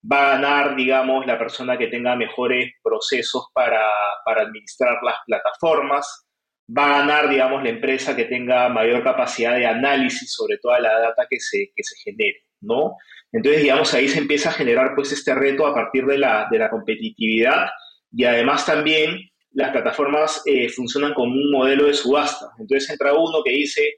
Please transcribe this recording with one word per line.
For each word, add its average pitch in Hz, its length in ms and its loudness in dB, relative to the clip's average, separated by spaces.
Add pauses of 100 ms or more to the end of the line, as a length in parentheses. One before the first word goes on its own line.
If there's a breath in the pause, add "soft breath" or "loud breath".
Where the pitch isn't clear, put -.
(100)
va 139 220 4
a - 20 4
ganar, 143 400 0
digamos, 131 520 0
la 117 120 -2
persona 123 400 -6
que 117 80 0
tenga 123 300 -2
mejores 123 560 -2 (100)
procesos 117 720 -2
para, 113 320 2 (380)
para 110 180 0
administrar 110 640 -2
las 120 200 -2
plataformas, 143 1000 -2 (500)
va 143 100 2
a 143 160 4
ganar, 147 280 2
digamos, 135 320 2
la 123 60 -2
empresa 131 480 -2
que 117 80 0
tenga 123 440 0
mayor 117 360 2
capacidad 123 500 0
de 123 120 0
análisis 131 680 -2
sobre 107 260 -4
toda 123 220 2
la 110 180 2
data 113 320 0
que 123 80 -4
se, 101 380 -4
que 104 80 -8
se - 180 -12
genere, 104 440 -6 (140)
¿no? 120 360 -2 (380 loud breath)
Entonces, 143 280 4
digamos, 139 320 2
ahí 135 140 2
se 143 100 0
empieza 147 320 0
a - 20 -6
generar, 131 420 2
pues, 139 180 -2
este 139 220 -2
reto 139 320 2
a 143 80 0
partir 135 300 -2
de 139 140 2
la, 110 320 2
de 113 80 2
la 110 100 2
competitividad 110 1000 0 (420 loud breath)
y 120 140 0
además 120 420 2
también 156 640 0 (220)
las 135 180 -2
plataformas, 147 760 0
eh, 127 220 2
funcionan 143 460 -4
como 123 180 0
un 143 180 2
modelo 139 360 4
de 143 80 4
subasta. 139 520 0 (120)
Entonces 135 320 -2
entra 143 220 0
uno 160 320 2
que 127 80 0
dice 147 460 -2